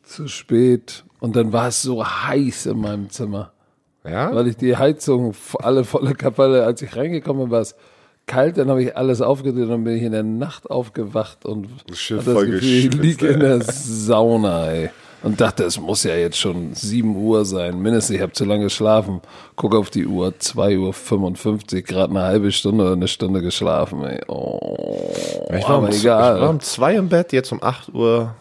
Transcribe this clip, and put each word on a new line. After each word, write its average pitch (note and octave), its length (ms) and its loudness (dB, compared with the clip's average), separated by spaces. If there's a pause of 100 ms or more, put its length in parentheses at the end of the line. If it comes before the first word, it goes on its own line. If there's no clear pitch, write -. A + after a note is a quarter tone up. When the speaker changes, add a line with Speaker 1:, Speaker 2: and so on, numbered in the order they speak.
Speaker 1:
Zu - 260 -14
spät. - 760 2 (160)
Und A2+ 160 -4
dann A2 180 2
war A#2+ 140 0
es - 160 -4
so A#2+ 200 -4
heiß - 600 -2
in A2 160 -2
meinem G#2 300 -6
Zimmer. G#2 400 -8 (520)
Speaker 2:
Ja? A2 320 -4
Speaker 1:
Weil B2 120 2
ich A2+ 100 -2
die B2 200 2
Heizung B2+ 560 0
vo-, - 240 -12
alle C3 260 2
volle C#3 300 0
Kapelle, C3 500 2
als A#2 200 0
ich A#2 120 -14
reingekommen C#3+ 500 -4
bin, A#2 60 -4
war A#2 100 2
es - 120 -8 (540)
kalt, D3 300 2
dann C#3 120 2
habe C3 140 2
ich B2 120 -2
alles B2+ 240 0
aufgedreht B2+ 480 -2
und A#2 160 -2
bin A#2 120 -2
ich A#2 80 -2
in A2+ 80 -2
der G#2+ 100 -2
Nacht A2+ 480 -8
aufgewacht A2 720 -6
und G#2 260 -8 (220)
Speaker 2:
Schön G#2+ 280 -6
Speaker 1:
hatte - 80 -6
das A#2+ 80 4
Speaker 2:
voll G2+ 100 4
Speaker 1:
Gefühl, A#2 240 0
ich B2+ 220 4
Speaker 2:
geschwitzt, D3+ 300 2
Speaker 1:
lieg - 20 2
Speaker 2:
ey. D3 100 4
Speaker 1:
in D3+ 60 4
der C3+ 220 4
Sauna, A2 1080 2
ey. D#2+ 200 -2 (340)
Und G#2+ 180 0
dachte, A2 220 2
es F2 160 -2
muss F2+ 240 -2
ja E2+ 100 0
jetzt E2+ 240 -2
schon F2 380 -4
sieben A2 400 -2
Uhr G#2+ 300 2
sein, F2+ 360 -4
mindestens, G#2+ 360 2
ich F#2+ 40 -2
hab F2+ 140 -4
zu G#2 100 -2
lange G#2 200 0
geschlafen. G#2 560 2 (340)
Guck G#2+ 180 0
auf G#2+ 160 2
die F#2+ 160 -2
Uhr, F2+ 320 -2
zwei G2+ 400 0
Uhr F#2+ 160 -2
fünfundfünfzig, G2 920 -2
grad F#2 240 0
eine F#2+ 100 0
halbe G2+ 300 2
Stunde G#2 320 2
oder F#2 100 4
eine F2+ 140 0
Stunde F#2+ 340 -2
geschlafen, E2 600 -2
ey. C2 240 -6
Oh, G1+ 840 -8 (380)
Speaker 2:
Ich F#2+ 140 -2
war C#3+ 140 4
Speaker 1:
aber A2 100 4
Speaker 2:
um G#2 40 2
z-, G#2 100 2
Speaker 1:
egal. A2+ 340 6
Speaker 2:
ich F#2 80 2
war D3+ 80 4
um D3+ 80 0
zwei C#3 340 0
im F#3+ 160 2
Bett, E3+ 240 2
jetzt B2+ 180 0
um A#2 120 -6
acht - 280 -4
Uhr A#2 500 0